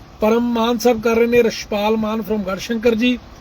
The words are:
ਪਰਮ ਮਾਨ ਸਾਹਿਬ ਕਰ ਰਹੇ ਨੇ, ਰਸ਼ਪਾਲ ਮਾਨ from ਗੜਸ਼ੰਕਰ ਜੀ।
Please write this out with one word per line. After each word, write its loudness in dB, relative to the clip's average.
ਪਰਮ 2
ਮਾਨ 0
ਸਾਹਿਬ 2
ਕਰ 2
ਰਹੇ 2
ਨੇ, 4
ਰਸ਼ਪਾਲ -2
ਮਾਨ -4
from -4
ਗੜਸ਼ੰਕਰ -2
ਜੀ। 0